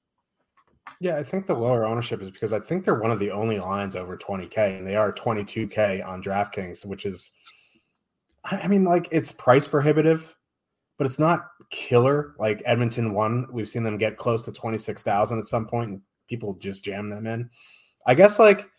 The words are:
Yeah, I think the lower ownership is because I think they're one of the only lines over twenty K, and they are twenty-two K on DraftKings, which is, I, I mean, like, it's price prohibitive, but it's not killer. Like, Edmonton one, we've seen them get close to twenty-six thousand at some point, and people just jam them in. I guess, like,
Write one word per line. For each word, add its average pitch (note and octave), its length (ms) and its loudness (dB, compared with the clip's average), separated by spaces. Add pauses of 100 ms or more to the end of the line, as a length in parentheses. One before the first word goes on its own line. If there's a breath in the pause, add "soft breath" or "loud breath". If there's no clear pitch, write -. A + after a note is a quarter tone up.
(1000)
Yeah, F3 180 -4
I D3 60 -6
think F#3+ 220 -6
the F3 80 -2
lower A#2 320 2
ownership A2+ 380 -4
is F#2+ 80 -12
because G#2+ 220 -6
I G#2 60 0
think F#3 240 -4
they're F3 120 2
one A2+ 160 0
of G#2 80 -2
the G2+ 100 -2
only G#2 300 -2
lines F#2+ 360 -6
over F2+ 220 -10
twenty F#2+ 300 -8
K, G2 300 0
and F#2+ 100 -10
they G2 80 -4
are G#2 160 2
twenty-two G#2+ 560 -4
K G2 340 0
on F#2 220 -12
DraftKings, G2 640 -6
which F#2+ 180 -8
is, F#2 240 -8 (1120 soft breath)
I, F#3+ 180 -6
I E3 60 -6
mean, G3 160 6
like, F3 280 4
it's D#3 200 0
price C#3 360 4
prohibitive, D#3 680 2 (640)
but C#3+ 80 0
it's B2+ 140 0
not D#3+ 300 2 (200)
killer. C#3 720 2
Like, G#2+ 260 -2
Edmonton A#2 480 0
one, A2 380 0
we've A2 180 -6
seen A2+ 140 -4
them G#2+ 160 -4
get G#2+ 180 -2
close A2+ 240 0
to G#2+ 100 -12
twenty-six A2 520 -8
thousand A2 340 0
at G#2+ 80 -6
some A2 220 -4
point, A#2 240 -4
and F#2+ 100 -14 (260)
people G#2+ 280 -8
just G2 280 -12
jam G#2 280 -8
them A2 160 -10
in. A#2 200 -6 (600 loud breath)
I B2+ 80 6
guess, G3+ 240 8
like, G#3 280 8 (120)